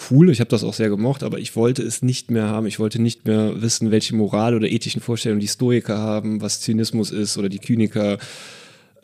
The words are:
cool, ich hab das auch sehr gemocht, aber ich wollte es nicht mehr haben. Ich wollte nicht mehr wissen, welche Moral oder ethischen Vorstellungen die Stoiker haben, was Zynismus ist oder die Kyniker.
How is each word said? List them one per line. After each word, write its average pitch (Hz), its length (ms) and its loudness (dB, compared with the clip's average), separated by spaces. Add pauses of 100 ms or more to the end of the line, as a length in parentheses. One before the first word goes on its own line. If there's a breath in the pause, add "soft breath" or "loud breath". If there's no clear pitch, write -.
(100)
cool, 160 200 8
ich 120 100 2
hab 117 80 0
das 110 160 2
auch 110 100 -4
sehr 110 140 0
gemocht, 107 340 0
aber 110 160 -6
ich - 160 -10
wollte 120 280 2
es 113 200 -6
nicht 127 280 -2
mehr 110 180 0
haben. 110 180 -2
Ich - 140 -6
wollte 110 200 0
nicht 117 240 0
mehr 107 380 0
wissen, 113 300 0
welche 110 240 2
Moral 107 400 2
oder 107 120 2
ethischen 113 320 -2
Vorstellungen 110 400 -2
die 104 60 -2
Stoiker 117 520 0
haben, 107 420 -2
was 101 200 -4
Zynismus 110 520 0
ist 104 260 -4
oder 101 100 0
die 98 120 -6
Kyniker. 104 580 0 (840 loud breath)